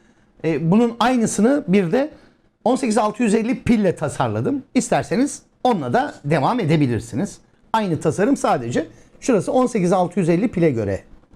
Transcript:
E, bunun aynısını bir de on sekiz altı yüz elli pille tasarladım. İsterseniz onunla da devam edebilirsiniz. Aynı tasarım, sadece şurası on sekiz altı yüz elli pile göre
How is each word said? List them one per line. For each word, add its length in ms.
E, 260
bunun 300
aynısını 680
bir 240
de 180
on 120
sekiz 220
altı 240
yüz 120
elli 280
pille 340
tasarladım. 680
İsterseniz 680
onunla 280
da 220
devam 360
edebilirsiniz. 800
Aynı 280
tasarım, 360
sadece 500
şurası 320
on 140
sekiz 260
altı 280
yüz 80
elli 200
pile 220
göre 320